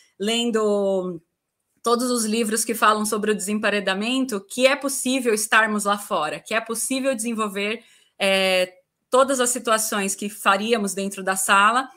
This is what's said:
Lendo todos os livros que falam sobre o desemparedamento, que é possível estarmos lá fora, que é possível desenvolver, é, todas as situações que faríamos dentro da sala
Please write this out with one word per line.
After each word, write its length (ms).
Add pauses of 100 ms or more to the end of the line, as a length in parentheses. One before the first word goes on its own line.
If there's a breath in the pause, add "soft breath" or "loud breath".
(200 soft breath)
Lendo 1040 (600)
todos 280
os 140
livros 380
que 120
falam 300
sobre 260
o 40
desemparedamento, 1040
que 280
é 80
possível 580
estarmos 520
lá 120
fora, 420
que 140
é 80
possível 540
desenvolver, 680 (360 soft breath)
é, 540 (360)
todas 300
as 100
situações 640
que 160
faríamos 640
dentro 300
da 120
sala 600